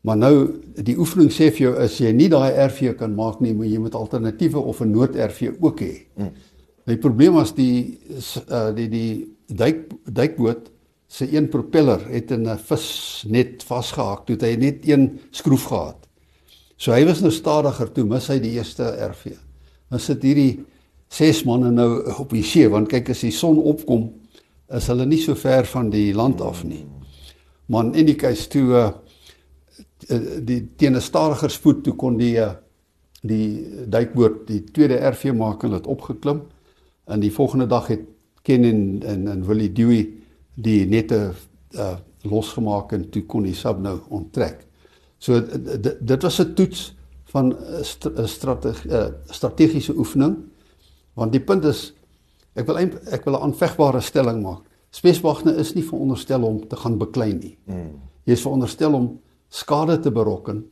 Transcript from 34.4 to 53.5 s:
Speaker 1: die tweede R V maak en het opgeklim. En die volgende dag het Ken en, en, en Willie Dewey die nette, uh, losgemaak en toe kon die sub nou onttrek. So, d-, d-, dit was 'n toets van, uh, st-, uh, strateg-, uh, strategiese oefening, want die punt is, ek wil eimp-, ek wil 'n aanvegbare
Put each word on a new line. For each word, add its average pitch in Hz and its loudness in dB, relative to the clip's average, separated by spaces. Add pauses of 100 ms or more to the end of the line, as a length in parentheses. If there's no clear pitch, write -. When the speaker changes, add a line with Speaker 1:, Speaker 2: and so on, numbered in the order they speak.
Speaker 1:
die 104 -4
tweede 139 2 (100)
R 123 0
V 135 -2
maak 110 -2
en 113 0
het 90 -4
opgeklim. 143 -4 (640)
En 107 -4
die 104 0
volgende 131 0
dag 120 0
het 110 -2 (420)
Ken 123 4
en, 101 2
en, 98 -4
en 92 -4
Willie 107 0
Dewey 113 4 (460)
die 107 2
nette, 107 0 (420)
uh, 95 -6 (260)
losgemaak 104 -4
en 95 -6
toe 101 -4
kon 110 -4
die 95 -2
sub 98 -4
nou 95 -6 (100)
onttrek. - -6 (520)
So, 120 2
d-, 120 -8
d-, - -2
dit 131 0
was 180 -2
'n 165 0
toets - -2 (300)
van, 127 0
uh, - -10
st-, - -10 (120)
uh, 113 -2
strateg-, 127 -6
uh, 113 -2 (240)
strategiese 143 0
oefening, 143 0 (800)
want 113 -2
die 131 2
punt 190 0
is, - -2 (600)
ek 110 -6
wil 156 -2
eimp-, 180 -4 (120)
ek - -8
wil 139 -2
'n 135 -4
aanvegbare 143 0